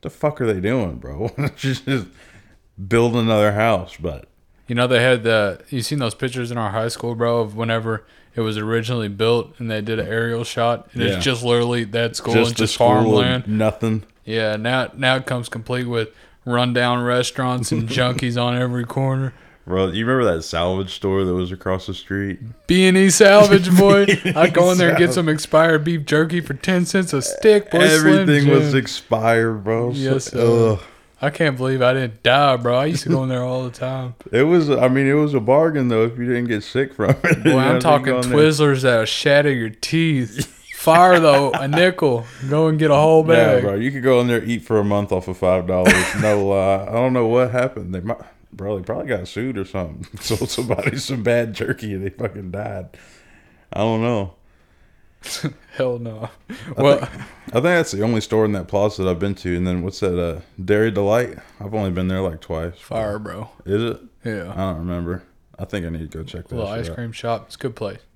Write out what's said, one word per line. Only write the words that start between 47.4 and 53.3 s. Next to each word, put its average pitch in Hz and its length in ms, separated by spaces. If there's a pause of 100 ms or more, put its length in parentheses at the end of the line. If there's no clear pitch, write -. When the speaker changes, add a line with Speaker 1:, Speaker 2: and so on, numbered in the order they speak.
Speaker 1:
happened. 117 460
They 90 60
might, 107 180 (340)
bro, 98 240
they 90 60
probably 120 240
got 92 200
sued 120 300
or 95 80
something. 87 400 (120)
<laughs> - 20
Sold 117 300
somebody 117 480
some 131 260
bad 117 320
jerky 107 380
and 95 120
they 95 60
fucking 98 400
died. 98 380 (840)